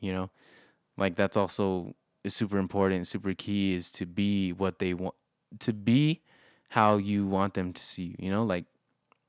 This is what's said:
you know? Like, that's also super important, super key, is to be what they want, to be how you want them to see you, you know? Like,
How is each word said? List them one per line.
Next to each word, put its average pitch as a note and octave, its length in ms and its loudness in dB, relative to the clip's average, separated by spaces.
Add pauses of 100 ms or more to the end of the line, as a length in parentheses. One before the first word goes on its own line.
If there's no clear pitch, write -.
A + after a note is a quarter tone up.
you G2 120 -4
know? F#2 180 -4 (680)
Like, F#2+ 180 0
that's G2+ 200 2
also F#2+ 580 0 (320)
super G2+ 320 0
important, F#2+ 480 2
super G2 260 -4
key, G2 420 -2
is F2+ 180 -6
to - 120 -6
be G2 480 0
what F#2+ 260 -2
they F#2 140 0
want, F2+ 220 -6 (460)
to A#2+ 120 0
be A#2+ 480 4 (480)
how G#2+ 300 4
you G2+ 280 0
want G2 280 0
them F#2 180 -2
to - 100 -12
see - 220 -8
you, F2 140 -8
you F#2 120 -4
know? G#2+ 140 0
Like, F2+ 220 -2 (640)